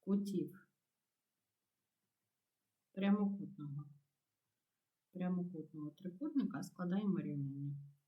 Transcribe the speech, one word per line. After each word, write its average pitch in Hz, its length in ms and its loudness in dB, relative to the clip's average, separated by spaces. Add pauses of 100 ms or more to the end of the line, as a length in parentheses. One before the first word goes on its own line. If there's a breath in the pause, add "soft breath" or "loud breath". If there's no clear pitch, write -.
кутів 202 640 0 (2250)
прямокутного, 190 920 2 (1300)
прямокутного 180 800 -4
трикутника 254 720 -2
складаємо 180 580 0
рівняння. 143 560 -2 (320)